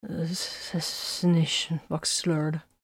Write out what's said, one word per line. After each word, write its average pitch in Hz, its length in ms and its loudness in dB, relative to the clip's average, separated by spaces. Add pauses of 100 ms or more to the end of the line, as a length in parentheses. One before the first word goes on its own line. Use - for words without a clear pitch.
Assassination, 165 1900 0
Vox - 220 -2
slurred. 156 500 0 (220)